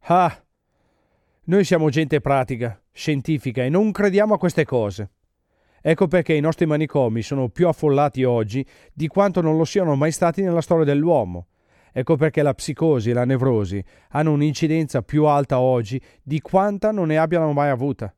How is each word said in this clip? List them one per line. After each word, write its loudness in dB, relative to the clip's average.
Ah, 0
noi 4
siamo 2
gente 0
pratica, -2
scientifica -4
e -2
non 0
crediamo 2
a 2
queste 0
cose. -4
Ecco 2
perché 2
i 2
nostri 0
manicomi 0
sono -4
più 0
affollati 0
oggi -2
di -6
quanto 0
non 2
lo 2
siano 0
mai 0
stati -2
nella 0
storia 0
dell'uomo. 0
Ecco 0
perché 0
la 2
psicosi 0
e 0
la 0
nevrosi 0
hanno 0
un'incidenza -2
più 0
alta 2
oggi 0
di -6
quanta 0
non -2
ne 0
abbiano 0
mai 0
avuta. -4